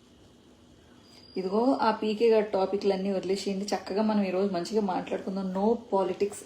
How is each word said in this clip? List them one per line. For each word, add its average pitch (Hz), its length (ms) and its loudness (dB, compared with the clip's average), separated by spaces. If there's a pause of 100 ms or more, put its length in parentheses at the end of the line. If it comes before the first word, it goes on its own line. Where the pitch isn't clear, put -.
(1400)
ఇదిగో 190 240 0 (240)
ఆ 220 40 6 (120)
పీకే 220 320 2
గారి 214 220 4
టాపిక్లన్నీ 190 640 0
వదిలేసేయండి, 196 560 -4
చక్కగా 190 380 -2
మనం 208 180 2
ఈరోజు 190 280 0
మంచిగా 208 260 -2 (100)
మాట్లాడుకుందాం. 190 540 -4 (100)
No 208 100 2 (240)
politics 190 540 0